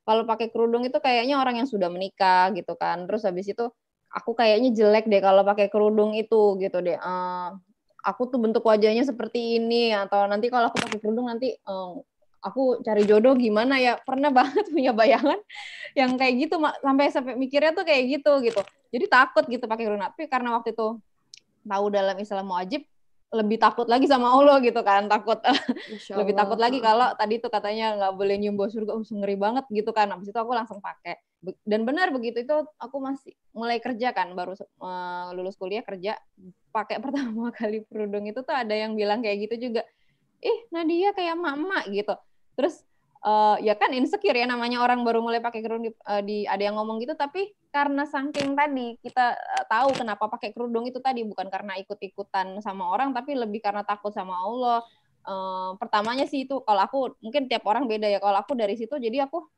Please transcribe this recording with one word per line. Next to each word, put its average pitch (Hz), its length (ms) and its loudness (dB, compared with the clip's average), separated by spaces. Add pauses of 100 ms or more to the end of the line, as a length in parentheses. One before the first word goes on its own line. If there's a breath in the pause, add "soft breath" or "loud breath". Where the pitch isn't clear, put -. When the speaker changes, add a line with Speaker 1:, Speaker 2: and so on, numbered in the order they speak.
Speaker 1:
kalau 226 240 2
pakai 226 240 -2
kerudung 233 320 0
itu 254 160 -2
kayaknya 262 400 2
orang 254 180 0
yang 233 140 -2
sudah 196 180 0
menikah 185 640 2
gitu 175 220 -6
kan. 170 320 -4
Terus 208 160 -2
habis 190 240 -2
itu, 233 240 -4 (400)
"Aku - 240 -6
kayaknya 233 380 6
jelek 214 340 6
deh 202 140 6
kalau 196 240 6
pakai 202 240 4
kerudung 214 460 4
itu," 208 440 4
gitu 185 220 -2
deh. 175 160 0
"Eh, 180 540 -6 (500)
aku 196 260 -4
tuh 254 140 -2
bentuk 226 240 0
wajahnya 220 400 4
seperti 233 560 -2
ini, 233 320 2
atau 202 340 2
nanti 208 220 0
kalau 240 200 2
aku 247 120 0
pakai 214 180 -4
kerudung 220 300 -2
nanti, 233 240 -4
eh, 190 400 -10 (480)
aku 247 420 -2
cari 208 220 2
jodoh 220 320 6
gimana 240 420 2
ya?" 247 220 2
Pernah 269 360 0
<laughs> 247 40 8 (160)
banget 415 120 2
punya 277 240 0
bayangan 226 460 4 (560 loud breath)
yang 254 220 2
kayak 254 240 2
gitu, 311 180 0
Ma-, 302 200 0
sampai, 277 340 2
sampai 262 240 -4
mikirnya 277 360 2
tuh 370 120 -2
kayak 285 280 4
gitu, 294 200 2 (100)
gitu. 220 200 0 (260)
Jadi 247 180 -2
takut 269 400 4
gitu 240 220 -6
pakai 226 160 -4
kerudung. 208 220 -2
Tapi 311 200 -10
karena 240 300 -2
waktu 233 160 -2
itu 226 260 -4 (640)
tahu 202 280 -2
dalam 196 260 0
Islam 196 340 -6
wajib, 185 380 -6 (420)
lebih 220 300 0
takut 233 260 4
lagi 254 220 4
sama 247 240 4
Allah 285 300 10
gitu 233 180 2
kan, 196 260 4
takut, 214 380 0
<laughs> 254 480 0
Speaker 2:
Masya 202 240 -14
Speaker 1:
lebih 202 160 0
Speaker 2:
Allah. 196 80 2
Speaker 1:
takut 208 160 2
lagi 247 240 2
kalau 226 320 4
tadi 214 260 -2
tuh 226 120 -6
katanya 214 440 -2
nggak 196 220 0
boleh 202 220 0
nyium 208 180 -2
bau 202 160 -2
surga, 214 220 -6
uh, 220 100 -6
ngeri 202 320 -4
banget 226 320 -2
gitu 214 240 -4
kan. 214 180 2
Habis 196 220 -10
itu 233 80 -4
aku 226 140 -4
langsung 226 260 -6
pakai. 170 400 -12 (180)
Be-, 180 240 -14
dan 214 220 0
benar 320 260 0
begitu 233 300 -4
itu 277 160 -2 (220)
aku 269 200 -12
masih 269 380 -10 (160)
mulai 233 260 -4
kerja 240 340 -4
kan, 180 200 -4
baru 185 240 -8
se-, - 100 -16
eh, 180 680 -10
lulus 185 200 -8
kuliah 202 300 -8
kerja, 196 320 -8 (560)
pakai - 300 -6
<laughs> - 20 -14
pertama 240 480 -6
kali 214 320 -6
kerudung 208 400 -6
itu 214 160 -10
tuh 285 160 -6
ada 233 180 -4
yang 220 220 -4
bilang 208 240 0
kayak 208 240 -2
gitu 233 240 -6
juga, 226 160 -4 (560)
"Ih, 440 300 -2
Nadia 339 420 0
kayak 349 240 -4
emak-emak," 330 540 -4
gitu. 202 260 -4 (400)
Terus, 302 240 -2 (400)
eh, 214 420 4
ya 208 140 4
kan 392 160 2
insecure 294 420 0
ya 240 140 2
namanya 240 320 -2
orang 247 240 2
baru 226 160 2
mulai 233 180 -2
pakai 233 220 -4
kerudung 226 240 -6
di, 226 80 -6
eh, 202 300 -4
di, 208 220 -6
ada 196 200 -2
yang 202 100 -2
ngomong 220 240 -4
gitu, 247 160 -6
tapi 311 300 -6 (260)
karena 285 340 0
saking 285 500 -4
tadi 262 460 -2
kita, - 260 -2 (100)
eh, - 320 -6
tahu 254 260 2
kenapa 220 340 -4
pakai 233 220 -8
kerudung 233 340 -4
itu 254 140 -8
tadi, 254 240 -2
bukan 190 260 -6
karena 190 300 -8
ikut-ikutan 196 840 -8
sama 190 300 -6
orang, 254 240 0
tapi 269 220 -6
lebih 214 240 -4
karena 202 240 -4
takut 208 260 -6
sama 190 260 -8
Allah. 240 460 -2 (400 soft breath)
Eh, 185 540 -8
pertamanya 226 500 -2
sih 269 220 -6
itu, 269 160 -6
kalau 202 180 2
aku, 214 160 -2 (220)
mungkin 254 260 -4
tiap 226 180 -2
orang 233 220 0
beda 214 220 -2
ya, 202 100 2
kalau 196 200 2
aku 269 180 -2
dari 214 180 -2
situ 226 220 -6
jadi 269 320 -2
aku 330 160 -8 (140)